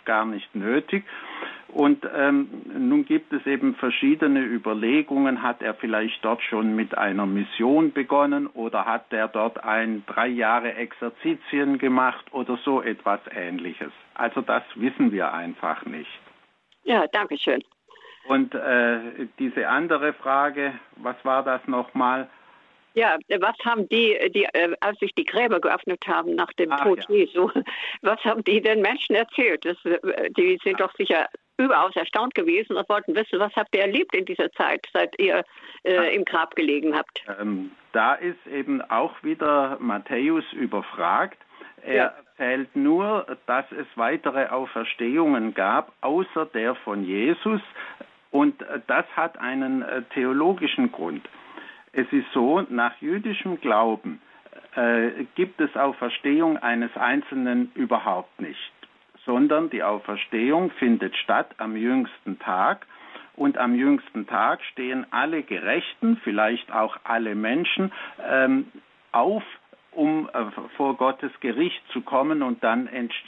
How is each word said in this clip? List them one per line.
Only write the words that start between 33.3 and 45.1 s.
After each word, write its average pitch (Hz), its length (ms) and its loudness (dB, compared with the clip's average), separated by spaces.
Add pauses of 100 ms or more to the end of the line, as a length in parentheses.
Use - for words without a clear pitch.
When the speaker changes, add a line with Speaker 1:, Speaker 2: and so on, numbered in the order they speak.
Speaker 2:
was 202 160 0
habt 208 200 -2
ihr 190 80 4
erlebt 214 300 0
in 185 120 0
dieser 180 260 -4
Zeit, 156 420 -2
seit 175 260 0
ihr, 175 240 2 (400)
äh, 185 120 2
Speaker 1:
Ja. 180 80 4
Speaker 2:
im 180 220 0
Grab 165 300 -2
gelegen 147 420 0
habt? - 260 -8 (160)
Speaker 1:
Ähm, 98 320 -4 (220)
da 117 220 4
ist 175 320 -6
eben 139 340 -4
auch 120 320 -2 (100)
wieder 147 560 0
Matthäus 123 720 0
überfragt. 104 840 -2 (440)
Er 131 140 -2
Speaker 2:
Ja. 127 180 2 (240)
Speaker 1:
erzählt 131 380 -4
nur, 180 500 2 (200)
dass 127 260 0
es 143 240 -10
weitere 135 520 0
Auferstehungen 123 1080 0